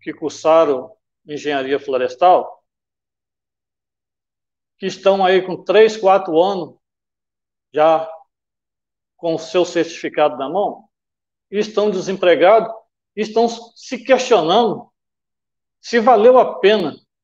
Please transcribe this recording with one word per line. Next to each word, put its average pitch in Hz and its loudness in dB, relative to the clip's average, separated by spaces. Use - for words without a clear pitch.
que 160 -14
cursaram 151 0
engenharia 143 -6
florestal, 135 0
que 190 -8
estão 190 0
aí 185 2
com 185 -10
três, 214 4
quatro 190 0
anos 180 -4
já 160 2
com 165 -2
o 151 -6
seu 180 -2
certificado 156 -4
na 135 -8
mão, 175 -6
e 196 -8
estão 214 -2
desempregados, 185 2
e 202 -6
estão 226 -2
se - -12
questionando 214 0
se - -2
valeu 240 4
a - 0
pena 185 0